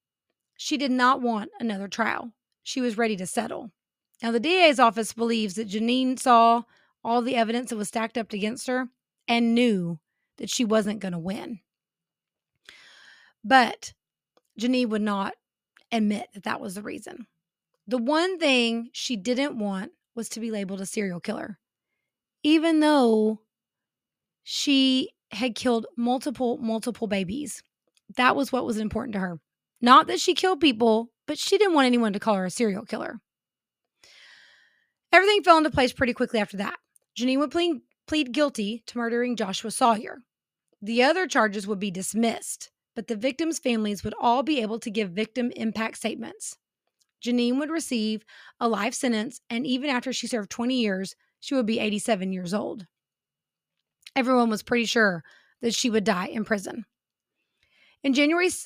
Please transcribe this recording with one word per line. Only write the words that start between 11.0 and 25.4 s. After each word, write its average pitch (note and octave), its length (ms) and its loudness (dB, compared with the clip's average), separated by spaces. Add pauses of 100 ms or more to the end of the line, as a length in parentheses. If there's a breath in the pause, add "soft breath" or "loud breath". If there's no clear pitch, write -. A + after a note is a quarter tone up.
gonna F3+ 180 -6
win. F#3+ 400 -8 (1900 loud breath)
But A#3+ 480 4 (680)
Jeanine B3 300 2
would G#3+ 140 0
not G3+ 320 -2 (560)
admit G#3+ 440 0
that F#3+ 100 -18
that - 160 -6
was G3 160 -10
the G#3 60 -12
reason. - 440 -14 (600)
The A#3+ 100 0
one D#4+ 400 2
thing A#3+ 540 2
she - 240 -6
didn't B3 420 -2
want G3 340 -4 (220)
was A3+ 160 -8
to A3 100 -10
be A3+ 100 -6
labeled G3 300 -6
a G3 60 -8
serial F#3 340 -6
killer, - 380 -8 (840)
even D#4 380 4
though A3+ 640 4 (1000)
she C4 640 2 (220)
had A3 220 -4